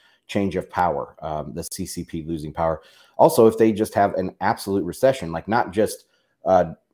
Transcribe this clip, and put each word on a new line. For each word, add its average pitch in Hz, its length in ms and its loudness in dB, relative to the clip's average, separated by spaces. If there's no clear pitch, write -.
change 98 280 -2
of 87 140 -6
power, 80 500 -2
um, 76 360 -8
the 85 80 -8
C - 240 -10
C 87 160 -10
P 82 200 -10
losing 78 300 -8
power. 82 280 -2
Also, 123 300 8
if 110 100 2
they 113 160 4
just 101 220 -4
have 101 180 2
an 92 280 -4
absolute 98 440 -2
recession, 87 460 0
like, 82 160 -8
not 110 240 0
just, 101 340 -2
uh, 90 280 2